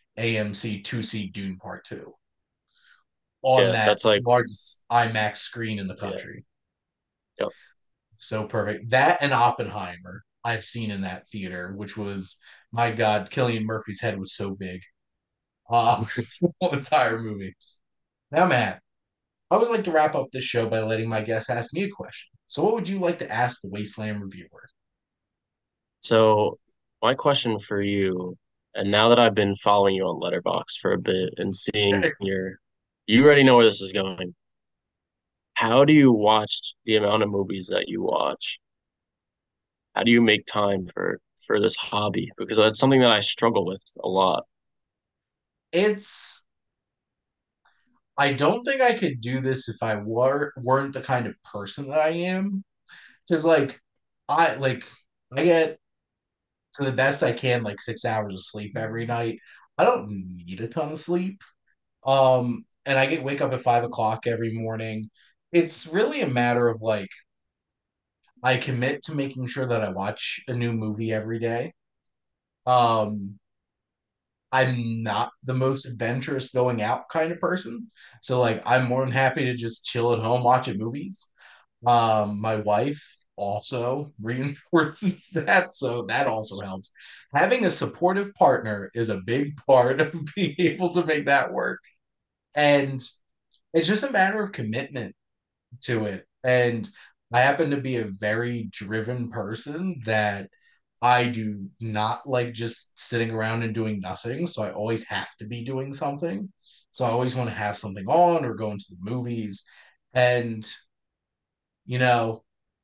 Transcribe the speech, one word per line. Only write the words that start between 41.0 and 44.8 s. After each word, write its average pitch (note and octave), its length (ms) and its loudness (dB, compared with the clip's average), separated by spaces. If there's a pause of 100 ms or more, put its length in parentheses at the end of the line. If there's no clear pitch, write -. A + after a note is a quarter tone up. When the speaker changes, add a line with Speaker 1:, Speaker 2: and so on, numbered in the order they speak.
Speaker 2:
for G#2+ 140 2
this F#2+ 160 2
hobby? G#2 600 -4
Because G#2+ 220 -6
that's A2 200 4
something C3+ 220 6
that A#2+ 100 8
I G#2+ 100 6
struggle G2+ 460 0
with F#2+ 160 -6 (200)
a - 60 -4
lot. F#2 360 2 (1300)